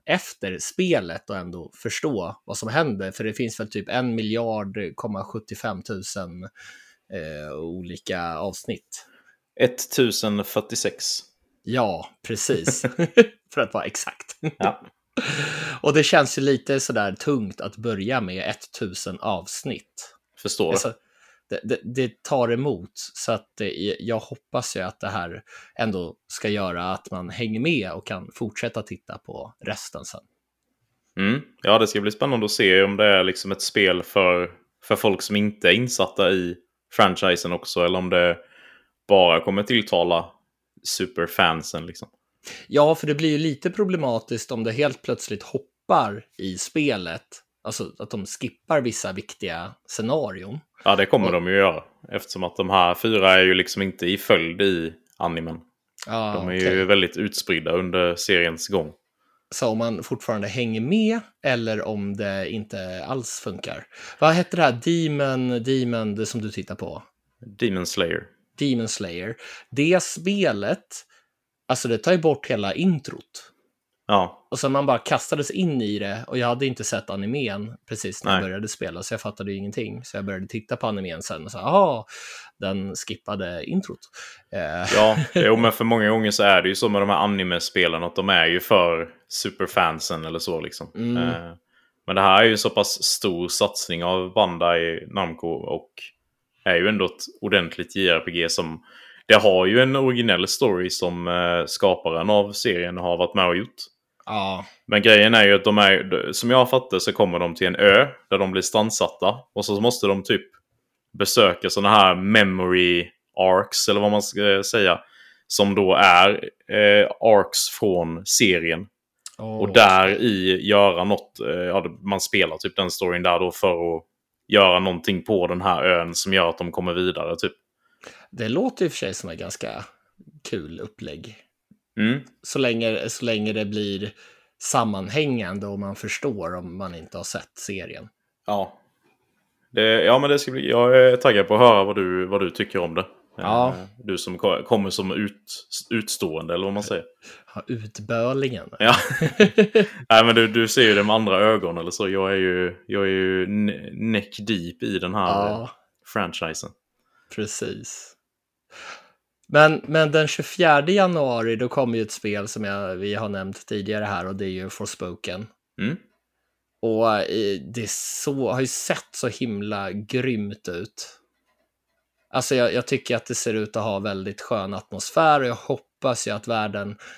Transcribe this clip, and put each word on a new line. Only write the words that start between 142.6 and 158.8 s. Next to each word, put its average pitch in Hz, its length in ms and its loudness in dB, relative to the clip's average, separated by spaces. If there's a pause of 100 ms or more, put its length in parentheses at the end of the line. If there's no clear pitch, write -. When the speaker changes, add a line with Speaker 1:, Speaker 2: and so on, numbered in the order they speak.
Speaker 2:
om 82 160 -4
det. 92 100 -4 (320)
Speaker 1:
Ja. 113 300 0
Speaker 2:
Eh, 92 160 -6 (200)
du 101 140 -4
som 90 200 -8
ko-, 92 260 0
kommer 101 260 2
som 95 220 -4
ut-, - 560 -8 (220)
utstående, 85 640 -4
eller 92 120 -4
vad 98 80 -4
man 104 100 -4
säger. 98 200 -6 (520)
Speaker 1:
Ja, - 120 -12
utbölingen. 117 1000 -6 (100)
Speaker 2:
Ja. 117 160 8 (240)
Speaker 1:
<laughs> 156 160 -2 (720)
Speaker 2:
Nej, 113 160 10
men 117 100 4
du, 113 120 6
du 113 200 2
ser 131 140 2
ju 110 120 8
det 101 100 4
med 107 120 2
andra 104 240 2
ögon, 98 380 2
eller 85 140 -8
så. 98 180 -4
Jag 95 220 0
är 98 40 0
ju, 92 400 0 (120)
jag 101 160 -2
är 95 60 0
ju 95 360 0
ne-, 104 480 -4
neck 107 420 -4 (120)
deep 87 360 -6
i 104 160 -4
den 90 160 -6
här 101 340 0
Speaker 1:
Ja. 117 200 -8 (360)
Speaker 2:
franchisen. 85 640 -8 (640)
Speaker 1:
Precis. - 800 -10 (1300)